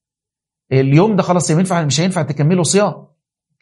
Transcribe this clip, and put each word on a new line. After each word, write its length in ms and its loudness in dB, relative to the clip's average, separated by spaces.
اليوم 440 2
ده 80 0
خلاص 260 -2
ينفع، 360 0
مش 160 -2
هينفع 200 -2
تكمله 420 0
صيام. 300 0